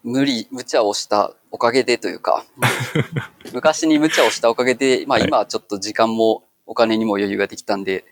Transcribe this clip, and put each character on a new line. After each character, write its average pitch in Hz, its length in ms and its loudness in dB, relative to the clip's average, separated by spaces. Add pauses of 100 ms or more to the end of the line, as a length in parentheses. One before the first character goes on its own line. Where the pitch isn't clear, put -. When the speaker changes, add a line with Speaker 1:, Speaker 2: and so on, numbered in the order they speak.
Speaker 1:
無 123 200 -2
理、 131 280 -4
無 123 120 -12
茶 131 200 0
を 104 100 0
し - 140 -6
た 104 260 0 (160)
お - 80 -14
か 117 140 2
げ 127 120 2
で 120 140 0
と 107 100 -6
い 90 80 -6
う - 40 -14
か、 - 260 -2 (520)
Speaker 2:
<laughs> - 560 -8
Speaker 1:
昔 156 340 0
に 156 100 4
無 151 120 2
茶 160 140 2
を 113 60 4
し - 100 -6
た 117 120 2
お 113 40 0
か 127 80 -2
げ 123 120 2
で、 131 320 2
ま 135 80 2
あ、 - 20 4
Speaker 2:
は 107 80 2
い。 - 20 0
Speaker 1:
今 123 120 2
は 104 80 0
ち - 100 -6
ょ - 20 -6
っ - 40 -20
と 104 160 -8
時 104 140 -8
間 113 220 0
も 113 280 2 (240)
お 110 80 -12
金 113 220 2
に 110 80 -2
も 104 100 0
余 101 160 0
裕 101 60 -4
が 98 100 0
で - 80 -12
き - 80 -16
た 104 120 -4
ん 98 80 -6
で、 95 280 -4